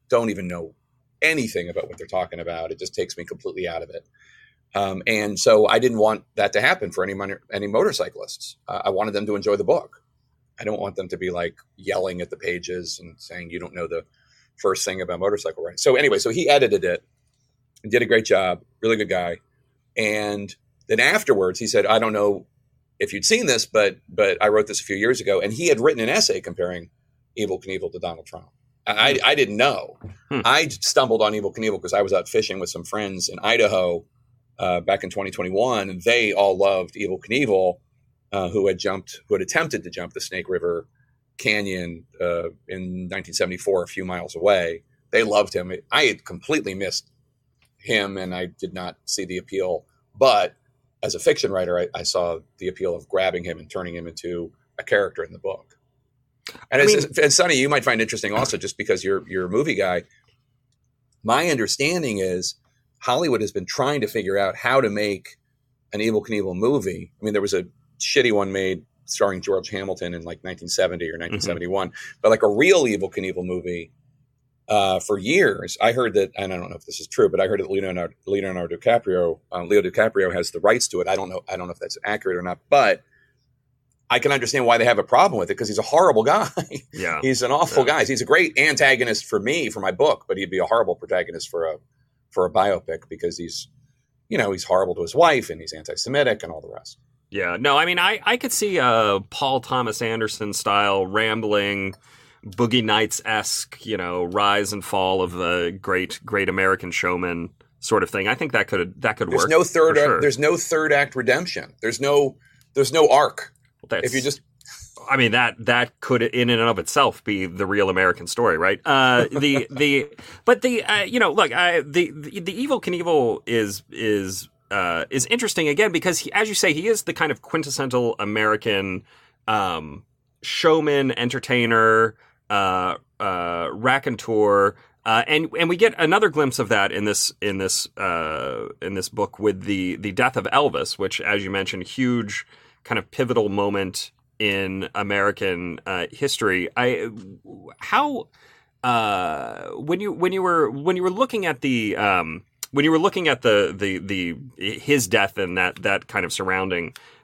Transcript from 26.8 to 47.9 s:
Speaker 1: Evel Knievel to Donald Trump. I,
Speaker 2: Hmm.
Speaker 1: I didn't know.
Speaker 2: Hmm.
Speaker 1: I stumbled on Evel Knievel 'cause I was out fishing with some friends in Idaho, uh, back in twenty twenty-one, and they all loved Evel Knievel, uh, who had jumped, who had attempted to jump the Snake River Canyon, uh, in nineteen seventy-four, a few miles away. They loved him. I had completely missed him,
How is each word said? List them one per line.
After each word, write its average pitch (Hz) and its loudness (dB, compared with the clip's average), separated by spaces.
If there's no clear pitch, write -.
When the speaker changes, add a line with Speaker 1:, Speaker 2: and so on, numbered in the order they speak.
Speaker 1:
Evel 98 -4
Knievel 92 -8
to 90 -14
Donald 85 -10
Trump. - -20
I, 110 2
Speaker 2:
Hmm. 127 0
Speaker 1:
I 139 4
didn't 107 2
know. 120 0
Speaker 2:
Hmm. 135 -2
Speaker 1:
I 143 4
stumbled 120 2
on 107 2
Evel 101 -4
Knievel 110 -4
'cause 90 -6
I 101 4
was 95 0
out 87 0
fishing 101 -2
with 87 -6
some 87 -12
friends 98 -6
in 92 -12
Idaho, 98 2
uh, 90 0
back 98 0
in 92 -8
twenty 98 -6
twenty-one, 98 -2
and 92 -12
they 113 2
all 95 4
loved 95 0
Evel 95 -6
Knievel, 101 0
uh, 95 -4
who 98 0
had 92 0
jumped, 95 -6
who 104 2
had 95 0
attempted 123 -4
to 90 -16
jump 87 -12
the - -12
Snake 92 -8
River 85 -4
Canyon, 92 -4
uh, 85 -4
in 92 -10
nineteen 90 -10
seventy-four, 92 -2
a 85 -10
few 95 -10
miles 87 -8
away. 85 0
They 110 4
loved 104 2
him. 92 -4
I 147 2
had 107 0
completely 98 -4
missed 95 -6
him, 98 -2